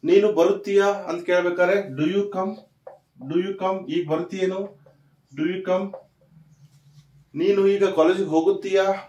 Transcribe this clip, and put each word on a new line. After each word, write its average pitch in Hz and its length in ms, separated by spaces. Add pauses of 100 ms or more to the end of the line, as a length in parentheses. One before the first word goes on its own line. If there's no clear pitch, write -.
ನೀನು 196 280
ಬರುತ್ತೀಯಾ 196 560 (160)
ಅಂತ 170 200
ಕೇಳ್ಬೇಕಾದ್ರೆ 180 520 (200)
"Do 151 100
you 196 240
come? 190 220 (680)
Do 139 180
you 190 180
come?" 190 220 (100)
ಈಗ 165 200
ಬರ್ತೀಯೇನು? 185 520 (720)
"Do 147 120
you 185 180
come?" 185 240 (1500)
ನೀನು 196 340
ಈಗ 196 160 (100)
ಕಾಲೇಜಿಗೆ 165 360
ಹೋಗುತ್ತೀಯಾ? 190 560 (220)